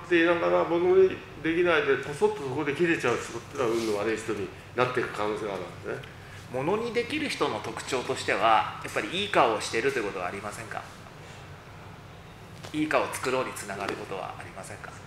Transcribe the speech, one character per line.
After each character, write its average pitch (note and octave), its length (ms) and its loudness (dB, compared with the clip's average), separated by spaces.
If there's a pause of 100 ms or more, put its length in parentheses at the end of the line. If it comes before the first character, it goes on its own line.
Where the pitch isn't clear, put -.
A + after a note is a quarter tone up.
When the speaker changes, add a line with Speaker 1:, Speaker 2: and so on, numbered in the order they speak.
Speaker 1:
て E3 160 6
い - 20 6
な F3 80 6
が E3+ 140 2
ら、 F3 160 6
物 F3 320 6
に F#3+ 200 8 (240)
で D#3+ 140 0
き F3 80 4
な E3+ 160 6
い C#3+ 80 2
で、 C3+ 120 6
こ - 140 -6
そ G#3 140 2
っ G#3+ 40 6
と - 80 -4
そ C#3 100 -4
こ C#3+ 160 -2
で C#3+ 100 0
切 E3 140 4
れ E3 100 4
ち - 80 0
ゃ A#2+ 60 6
う A2 40 2
人 - 220 -6
っ - 40 -6
て - 160 -12
の C3+ 60 2
は A2+ 60 2
運 A2+ 220 0
の G2+ 60 0
悪 G#2+ 140 0
い G#2+ 40 0
人 G#2+ 160 -4
に G2 160 -4 (260)
な B2 100 4
っ B2 80 -2
て - 60 0
い A2+ 60 0
く - 60 -6
可 - 120 -4
能 G#2 160 0
性 A2 80 -6
が G2 80 -4
あ - 20 -4
る F2+ 60 -6
わ F2 60 -10 (160)
け G#2 60 -8
で A#2+ 40 -4
す C3 60 -10
ね。 - 80 -14 (440)
Speaker 2:
物 C#3+ 260 0
に A#3 140 -4
で A#3+ 120 0
き D4+ 160 -4
る C#4+ 80 -2
人 D3+ 200 0
の A2+ 120 -2
特 - 240 -8
徴 B2+ 180 -2
と C3 140 -4
し - 80 -8
て C#3+ 80 0
は、 A2 500 4
や - 80 -8
っ - 20 -12
ぱ B2+ 80 0
り G#2+ 80 -2 (140)
い G#3 40 -2
い - 20 -6
顔 C#3+ 260 6
を G2+ 60 -2
し - 100 -4
て A#2 80 0
い A2+ 40 0
る C3+ 100 2
と B2+ 80 -2
い - 20 -2
う G#2 40 -2
こ F#2+ 60 -4
と F#2 60 -6
は F2+ 80 -4
あ F2+ 60 -4
り G2 80 -8
ま G#2 120 -8
せ A2 120 -10
ん - 20 -14
か？ - 160 -8 (1900)
い D3+ 100 0
い D3+ 60 0
顔 C3+ 160 4
を - 80 -4
作 - 180 -2
ろ C3 120 2
う - 20 0
に G#2+ 80 -6
つ - 160 -10
な G2 80 -6
が G2+ 100 -4
る - 80 -2
こ G#2 120 -8
と G2 100 -8
は - 200 -6
あ - 60 -12
り - 80 -12
ま F#2+ 140 -12
せ G#2 100 -12
ん G2 40 -14
か？ - 120 -14 (160)